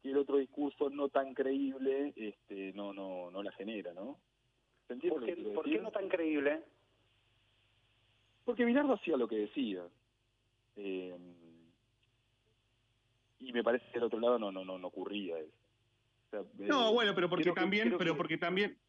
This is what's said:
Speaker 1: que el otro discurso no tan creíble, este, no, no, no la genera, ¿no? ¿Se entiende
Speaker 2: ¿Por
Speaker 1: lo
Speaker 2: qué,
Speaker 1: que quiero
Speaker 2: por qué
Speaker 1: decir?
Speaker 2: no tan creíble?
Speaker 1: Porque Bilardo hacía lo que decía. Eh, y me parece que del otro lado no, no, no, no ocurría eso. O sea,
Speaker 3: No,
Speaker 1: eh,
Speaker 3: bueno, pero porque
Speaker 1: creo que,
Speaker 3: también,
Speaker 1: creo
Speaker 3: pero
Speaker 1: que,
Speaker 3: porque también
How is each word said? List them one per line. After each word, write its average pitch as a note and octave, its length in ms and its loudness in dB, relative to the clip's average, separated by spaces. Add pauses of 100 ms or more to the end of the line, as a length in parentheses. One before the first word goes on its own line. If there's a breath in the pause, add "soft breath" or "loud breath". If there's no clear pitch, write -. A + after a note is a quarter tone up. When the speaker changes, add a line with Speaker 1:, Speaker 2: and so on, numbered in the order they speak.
Speaker 1:
que C3+ 100 -8
el C3+ 60 2
otro C#3 200 2
discurso C#3+ 540 0
no C#3+ 180 -2
tan C3+ 260 0
creíble, C3+ 800 0
este, G2 600 -10
no, G2+ 180 -8
no, F#2 400 -8
no F#2+ 100 -8
la G2 100 -8
genera, F#2+ 400 -8
¿no? A3 260 -12 (680)
¿Se - 60 -10
entiende D3 220 -2
Speaker 2:
¿Por D3 80 -2
Speaker 1:
lo A2+ 40 -4
Speaker 2:
qué, - 80 -2
Speaker 1:
que - 80 -10
quiero G#2 120 -4
Speaker 2:
por - 100 -2
qué C#3 60 0
Speaker 1:
decir? - 120 0
Speaker 2:
no A3+ 80 -6
tan G3 180 -2
creíble? D#3 520 2 (1800)
Speaker 1:
Porque A#3+ 200 2
Bilardo C4 300 6
hacía - 220 0
lo A#2+ 100 2
que A2 100 -2
decía. G#2 460 0 (920)
Eh, F#2 400 -6 (2250)
y C3 140 -14
me A#2+ 100 0
parece A#2+ 240 2
que - 80 -20
del A#2+ 100 0
otro A2 160 2
lado A#2+ 180 6
no, G#2 140 0
no, F#2 120 -6
no, F#2 140 -8
no F2+ 100 -10
ocurría F#2 500 -4
eso. D#2 100 -8 (760)
O - 40 -18
sea, G#3 100 -6 (260)
Speaker 3:
No, A#3 240 4
Speaker 1:
eh, - 20 4
Speaker 3:
bueno, A3 220 4
pero F3 140 2
porque E3 160 2
Speaker 1:
creo F3 100 4
que, F#3+ 60 -2
Speaker 3:
también, G3+ 280 2
Speaker 1:
creo G3 100 2
Speaker 3:
pero E3 140 2
Speaker 1:
que, D3+ 60 0
Speaker 3:
porque D3+ 200 -2
también F3+ 400 0 (100)